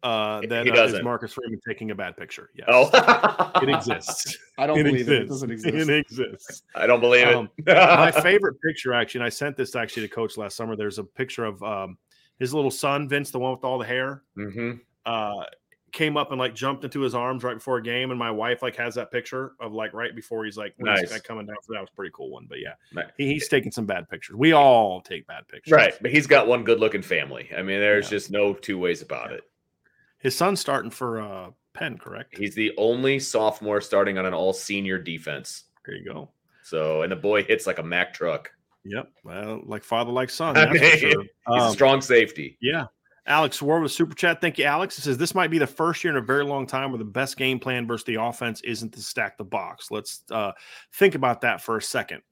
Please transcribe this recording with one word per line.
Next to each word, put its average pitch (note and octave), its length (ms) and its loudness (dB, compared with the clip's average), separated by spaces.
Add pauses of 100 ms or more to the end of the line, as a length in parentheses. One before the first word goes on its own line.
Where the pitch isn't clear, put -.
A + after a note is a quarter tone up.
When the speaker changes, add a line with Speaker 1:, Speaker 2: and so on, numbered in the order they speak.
Speaker 1:
Uh, G#2+ 380 -2
Speaker 2:
He G#2+ 80 -8
Speaker 1:
that, A#2 180 -2
uh, B2+ 60 2
is A#2+ 60 4
Speaker 2:
doesn't. A2 260 4
Speaker 1:
Marcus A#2+ 300 -6
Freeman A2+ 340 -10
taking A2 240 -8
a G2+ 40 -10
bad F#2 200 -8
picture. - 400 -16
Yes. - 160 -18
Speaker 2:
Oh. G#3+ 840 6
<laughs> F3+ 80 2
Speaker 1:
It G3 60 2
exists. - 680 -2 (200)
Speaker 3:
I C#3 100 0
don't D3+ 120 2
Speaker 1:
It D3+ 60 4
Speaker 3:
believe B2+ 240 2
it. - 20 4
It B2+ 120 4
Speaker 1:
exists. - 120 -10
Speaker 3:
doesn't C3 160 -8
exist. D3+ 380 -2
Speaker 1:
It D3+ 100 4
exists. A#2 640 -8 (100)
Speaker 2:
I - 140 0
don't A#2+ 140 6
believe B2 260 8
it. A#2+ 80 8
Speaker 1:
Um, A2+ 220 -2
Speaker 2:
<laughs> D#3 100 -12
Speaker 1:
my E3 420 8
favorite F3 520 4
picture, D3+ 320 -4
actually, A#2+ 260 -2
and A#2+ 60 -2
I A#2+ 40 -2
sent C#3+ 280 -6
this C3 180 -4
actually A2+ 320 -6
to - 80 -18
Coach A2+ 220 -4
last G#2 180 -10
summer. A2+ 220 -8
There's G#2 200 -6
a G#2+ 60 -6
picture C3 400 -8
of, G#2 180 -8
um, F#2+ 360 -8 (400)
his B2+ 160 -4
little C#3+ 180 0
son, C#3+ 380 -2
Vince, C#3+ 220 -2
the C3 80 -6
one C3 120 -2
with B2+ 140 -6
all C3 120 -2
the A#2+ 80 -6
hair, C3 380 -6 (140)
Speaker 2:
Mm-hmm. A2 360 -8 (320)
Speaker 1:
uh, G#2+ 380 -4 (480)
came D#3 240 -2
up D3 160 -2
and, C3 80 -4
like, B2 160 -4
jumped C3+ 300 -4
into C#3 160 -6
his B2 120 -2
arms B2 300 -4
right B2 120 -4
before B2 220 -4
a A2+ 60 -8
game, B2 280 -4
and B2 80 -6
my A#2 120 -4
wife, A2+ 300 -2
like, B2 160 -6
has A#2+ 180 -6
that A#2+ 160 -8
picture C3 480 -8
of, A2+ 140 -12
like, A2 200 -8
right A2+ 220 -8
before A2 300 -8
he's, G2+ 100 -10
like, G#2 220 -12
when A#2 160 -4
he's, G2 80 4
Speaker 2:
Nice. F2 100 -4
Speaker 1:
like, A2 140 -10
coming A2 200 -12
down. G#2 180 -14
So A2+ 100 -14
that G#2 80 -8
was F#2+ 100 -16
a - 60 -20
pretty F#2 180 -12
cool C2+ 160 -14
one. B1+ 160 -18
But C2 140 -14
yeah, - 140 -14 (180)
Speaker 2:
Nice. E2+ 140 -8 (100)
Speaker 1:
he, C#3+ 100 -2
he's C#3+ 220 -4
taking C3+ 240 0
some A2+ 120 -6
bad F2+ 220 -6
pictures. - 300 -16
We D#3 160 8
all A#2 480 8
take E2+ 260 -12
bad - 220 -16
pictures. - 240 -2
Speaker 2:
Right, B2 280 8
but A#2+ 100 -2
he's C#3+ 160 4
got C3 200 6
one A#2+ 160 4
good-looking A2 380 4
family. C#2 560 -4
I F2+ 60 -4
mean, G2 180 -2
there's G#2 240 4
Speaker 1:
Yeah. - 60 -10
Speaker 2:
just G2+ 200 -6
no G2+ 220 2
two F#2+ 240 -8
ways F2+ 240 -2
about B1 300 -10
Speaker 1:
Yeah. A#1+ 60 -12
Speaker 2:
it. - 60 -18 (760)
Speaker 1:
His C3 160 -2
son's F#3 260 2
starting C3+ 300 -4
for, A#2 300 -6
uh, F#2+ 280 -12 (240)
Penn, D3 240 -8
correct? - 400 -18
Speaker 2:
He's G2+ 180 -6
the G#2+ 220 0
only B2+ 420 2
sophomore G#2+ 600 0
starting G2 380 0
on F#2 80 -2
an F#2 80 -2
all-senior F#2+ 680 -2
defense. D#2 640 -12 (200)
Speaker 1:
There G2 100 -14
you F#2+ 80 -16
go. - 280 -16 (320)
Speaker 2:
So, D#2 400 -2
and F2 80 -2
the F#2 40 -6
boy G2+ 280 2
hits - 240 0
like F2+ 120 -2
a D#2+ 40 -6
Mack F2 300 -2
truck. D#2+ 380 -6 (340)
Speaker 1:
Yep. G#2 260 -10 (120)
Well, G#2 420 -12
like G#2+ 180 -12
father, A#2 280 -2
like B2+ 180 -2
son. D#3+ 280 -2
Speaker 2:
<laughs> - 0 -
I D#3 80 8
Speaker 1:
That's D3+ 120 4
for C#3+ 60 4
Speaker 2:
mean, D#3 140 8
Speaker 1:
sure. D3 120 2 (120)
Speaker 2:
he's - 80 -14 (180)
a A#2 40 0
Speaker 1:
Um, A#2 220 4
Speaker 2:
strong C3+ 280 6
safety. G#2+ 580 2
Speaker 1:
Yeah. C#3 260 -4 (420)
Alex D3 340 2
Ward D#3 220 0
with C#3+ 80 -2
Super E3 240 -2
Chat. E3 260 0
Thank E3+ 160 -2
you, C#3+ 80 0
Alex. E3 320 -2
It - 60 -12
says, C3+ 160 -2
"This E3+ 160 -4
might F3 160 0
be E3 80 4
the C#3 80 6
first E3 360 -2
year E3+ 80 0
in C#3+ 60 0
a A#2 80 -2
very C#3 180 0
long C#3 220 -4
time C3+ 260 -4
where B2 60 -6
the A2 80 -8
best B2+ 320 -6
game C3 220 -2
plan B2 260 -4
versus A2+ 200 -6
the A2+ 100 -4
offense A#2 460 -6
isn't A2+ 320 -8
to A2 100 -18
stack - 340 -6
the A2 60 -12
box." F#2+ 480 -10
Let's, - 400 -10
uh, G#2 220 -2 (400)
think G3 200 4
about C3 280 0
that A2 200 0
for A2+ 160 -2
a G#2 40 -6
second. - 500 -6